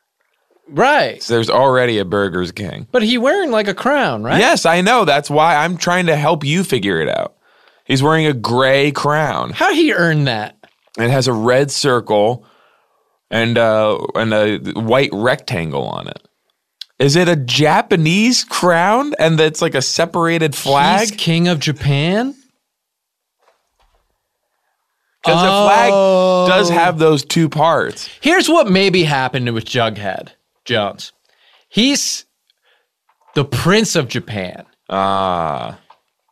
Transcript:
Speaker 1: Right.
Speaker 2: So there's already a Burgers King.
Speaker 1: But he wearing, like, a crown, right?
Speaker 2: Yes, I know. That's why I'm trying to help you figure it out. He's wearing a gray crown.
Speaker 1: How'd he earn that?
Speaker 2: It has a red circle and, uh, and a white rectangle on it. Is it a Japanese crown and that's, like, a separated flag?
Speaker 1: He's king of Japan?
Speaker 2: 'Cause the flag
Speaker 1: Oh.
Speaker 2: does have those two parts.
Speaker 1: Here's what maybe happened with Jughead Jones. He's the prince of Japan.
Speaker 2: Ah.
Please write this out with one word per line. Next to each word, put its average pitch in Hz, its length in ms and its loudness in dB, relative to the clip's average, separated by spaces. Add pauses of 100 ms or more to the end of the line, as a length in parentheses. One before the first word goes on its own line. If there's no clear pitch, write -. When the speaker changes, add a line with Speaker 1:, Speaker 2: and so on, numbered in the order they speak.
(720)
Speaker 1:
Right. 156 520 0
Speaker 2:
So 113 120 -6
there's 113 140 0
already 127 500 2
a 98 60 -2
Burgers 90 480 -2
King. 87 400 -12
Speaker 1:
But 247 100 0
he 233 140 0
wearing, 302 340 0
like, 214 180 0
a 190 60 -4
crown, 202 480 -2
right? 135 160 0
Speaker 2:
Yes, 262 280 2
I 170 160 2
know. 214 240 2
That's 143 240 0
why 151 260 4
I'm 165 220 -2
trying 180 280 0
to 160 100 2
help 151 280 0
you 160 180 0
figure 98 380 -2
it 73 80 -2
out. 50 280 -6 (500)
He's 131 160 0
wearing 156 240 2
a 147 80 0
gray 131 580 0
crown. 139 600 -2
Speaker 1:
How'd 359 200 0
he 294 200 0
earn 160 300 0
that? 113 320 -6 (420)
Speaker 2:
It 117 100 0
has 131 180 0
a 127 60 0
red 123 380 0
circle 117 720 0 (840)
and, 117 260 -2
uh, 110 420 2 (160)
and 110 200 -2
a 107 240 0 (200)
white 120 320 0
rectangle 85 760 -4
on 50 200 -10
it. 50 220 -18 (680)
Is 139 180 2
it 175 140 4
a 170 60 2
Japanese 165 1080 0
crown 196 760 0
and 160 200 2
that's, 156 240 0
like, 165 120 -2
a 135 60 -2
separated 165 760 -2
flag? 143 460 2
Speaker 1:
He's 220 120 -2
king 170 360 0
of 165 120 0
Japan? 160 720 -2 (3000)
Speaker 2:
'Cause 165 180 2
the 185 60 4
flag 208 460 4
Speaker 1:
Oh. 185 520 2
Speaker 2:
does 185 220 2
have 170 300 2
those 156 260 4
two 165 240 0
parts. 143 600 -2 (120)
Speaker 1:
Here's 330 300 2
what 311 200 2
maybe 185 340 2
happened 131 480 -2
with 113 120 -6
Jughead 110 640 -4 (360)
Jones. 107 480 -4 (560)
He's - 560 -2 (1080)
the 147 100 0
prince 196 520 0
of 139 120 -2
Japan. 101 560 -8 (240)
Speaker 2:
Ah. 90 880 -2 (540)